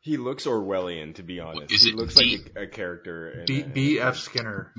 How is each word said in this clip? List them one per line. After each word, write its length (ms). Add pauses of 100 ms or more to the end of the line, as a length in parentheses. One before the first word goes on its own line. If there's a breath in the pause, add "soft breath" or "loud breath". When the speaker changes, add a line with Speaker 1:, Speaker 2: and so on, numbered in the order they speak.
Speaker 1:
He 160
looks 300
Orwellian, 680
to 60
be 180
honest. 320
Speaker 2:
Is 120
Speaker 1:
He 60
Speaker 2:
it 60
Speaker 1:
looks 220
Speaker 2:
B-, 200
Speaker 1:
like 180
a, 60
a 40
character 640
in 160
Speaker 3:
B-, 160
Speaker 1:
a 40
Speaker 3:
B 340
F 160
Skinner. 640